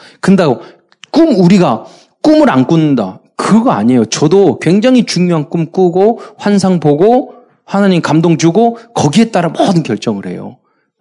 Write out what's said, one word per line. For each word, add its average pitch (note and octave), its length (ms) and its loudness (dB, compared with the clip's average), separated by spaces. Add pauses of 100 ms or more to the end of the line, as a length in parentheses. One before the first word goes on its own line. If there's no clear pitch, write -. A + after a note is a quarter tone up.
(200)
근다고 F3 400 0 (500)
꿈, D#4+ 300 2
우리가 E3+ 460 2 (360)
꿈을 D4+ 280 4
안 C3 160 0
꾼다. C#3+ 540 -2 (160)
그거 A3+ 360 0
아니에요. A#2 340 0
저도 D#3+ 540 0
굉장히 G#3+ 460 2
중요한 E3+ 420 -2
꿈 E3 240 -6
꾸고 F#3 480 0 (160)
환상 F#3+ 440 0
보고 F#3+ 540 0 (300)
하나님 G3 380 0
감동 E3 360 0
주고 G#3 400 0 (160)
거기에 F#3 360 0
따라 F3 180 -2
모든 F#3 340 -2
결정을 G#2 440 -6
해요. F#2+ 320 -14 (420)